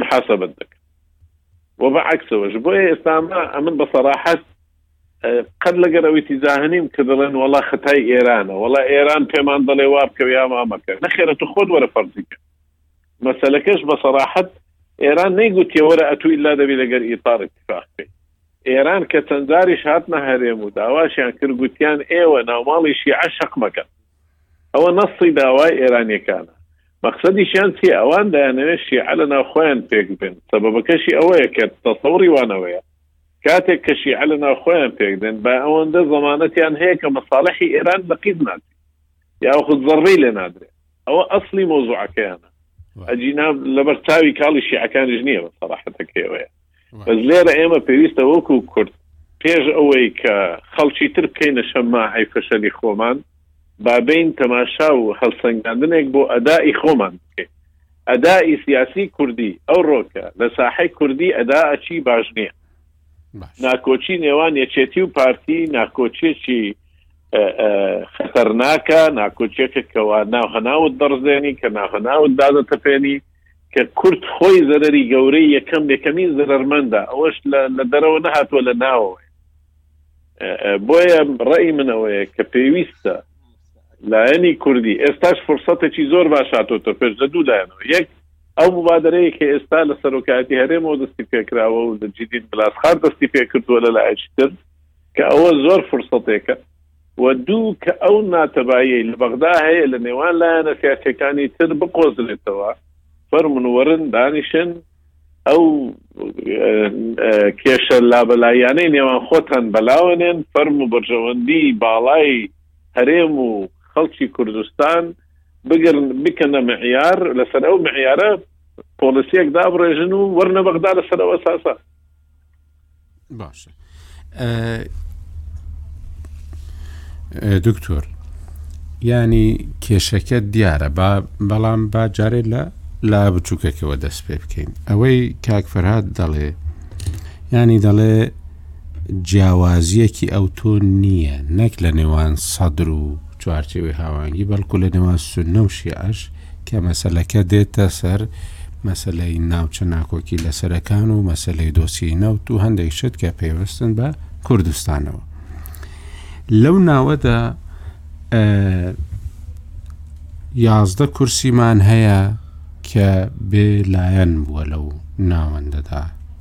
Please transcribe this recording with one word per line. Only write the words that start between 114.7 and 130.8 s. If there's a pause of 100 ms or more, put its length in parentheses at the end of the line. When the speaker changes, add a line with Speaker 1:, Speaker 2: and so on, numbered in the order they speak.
Speaker 1:
بگرن، (120)
بکەنە
معیار، (140)
لەسەر
ئەو
معیارە (640)
پۆلیسیەک
دابڕێژن
و (120)
وەرنە
بەغدا
لەسەر
ئەوە
ئەساسە. (1500)
Speaker 2:
باشە. (600)
ئە، (2750)
ئە،
دکتۆر، (960)
یعنی (360)
کێشەکە (140)
دیارە،